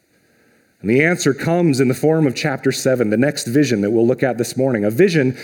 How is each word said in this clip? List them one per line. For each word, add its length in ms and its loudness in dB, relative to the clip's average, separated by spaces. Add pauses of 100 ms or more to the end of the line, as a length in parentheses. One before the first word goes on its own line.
(800)
And 80 -4
the 140 4
answer 320 0
comes 440 0
in 100 2
the 40 0
form 320 0
of 80 0
chapter 380 -2
seven, 400 0
the 60 0
next 280 -2
vision 360 0
that 100 0
we'll 160 2
look 160 -2
at 160 -2
this 180 -6
morning, 260 0
a 60 0
vision 540 2